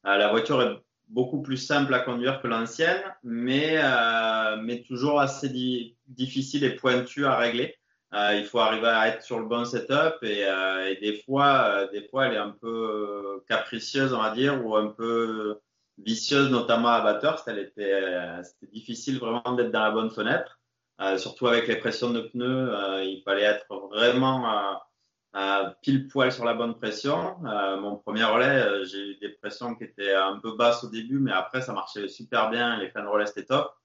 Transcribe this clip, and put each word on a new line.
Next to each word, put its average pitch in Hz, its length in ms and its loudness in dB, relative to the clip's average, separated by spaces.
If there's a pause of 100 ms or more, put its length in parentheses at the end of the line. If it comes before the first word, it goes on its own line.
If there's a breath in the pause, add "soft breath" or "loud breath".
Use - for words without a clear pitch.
Euh, 101 120 4
la 104 100 6
voiture 127 340 4
est 110 160 2 (300)
beaucoup 127 340 -2
plus 131 160 -4
simple 139 380 0
à 123 40 4
conduire 123 420 -2
que 127 60 -4
l'ancienne, 160 540 0 (220)
mais, 131 540 0
euh, 113 800 2
mais 117 260 -6
toujours 143 360 0
assez 135 300 0
di-, 127 460 -4 (120)
difficile 131 560 -4
et 127 120 2
pointue 127 500 0
à 127 120 4
régler. 120 380 0 (380 soft breath)
Euh, 104 220 2
il 104 100 -2
faut 120 140 0
arriver 113 300 2
à 113 180 4
être 113 160 -2
sur 117 160 -4
le 113 60 -6
bon 117 200 -2
setup 139 560 0
et, 104 240 -2
euh, 95 440 0
et 95 80 -2
des 104 260 -4
fois, 135 420 4
euh, 98 260 2
des 101 160 -8
fois, 131 200 0
elle 117 60 0
est 107 40 -2
un 104 140 -4
peu, 117 160 -12
euh, 104 800 -6
capricieuse, 123 680 0
on 113 80 0
va 107 100 2
dire, 131 320 0
ou 107 120 -2
un 107 120 4
peu 113 720 -2 (380)
vicieuse, 135 520 2
notamment 117 400 4
à 117 120 6
Bathurst. 139 460 2
Elle 107 120 -6
était, 98 340 -4
euh, 90 500 -2
c'était - 280 -20
difficile 120 480 -6
vraiment 120 340 -2
d'être 120 180 2
dans 107 120 2
la 107 80 4
bonne 110 180 0
fenêtre, 117 500 -2 (400)
euh, 95 180 0
surtout 107 300 -2
avec 117 200 4
les 110 80 2
pressions 120 340 -2
de 117 120 -2
pneus. 127 520 -2
Euh, 95 300 -2
il 95 200 -6
fallait 98 200 2
être 104 220 2 (260)
vraiment, 123 600 4
euh, 101 220 0 (640)
euh, 98 340 0 (120)
pile 135 260 2
poil 127 240 2
sur 120 120 -6
la 113 120 0
bonne 117 200 -4
pression. 147 720 -4
Euh, 98 320 -2
mon 101 200 -6
premier 110 260 -2
relais, 117 240 4
euh, 104 360 2
j'ai 98 280 -10
eu 95 60 -12
des 101 120 -10
pressions 117 460 -10
qui - 80 -14
étaient 101 300 -4
un 98 260 2
peu 110 160 -8
basses 117 280 2
au 113 60 -12
début, 113 300 -6
mais 127 120 0
après, 95 300 -2
ça 123 100 -8
marchait 101 380 -8
super 110 400 -2
bien. 120 300 -2
Les 92 100 -6
fins 104 140 -10
de 104 40 -8
relais, 104 200 2
c'était 101 180 -8
top. - 280 0 (120)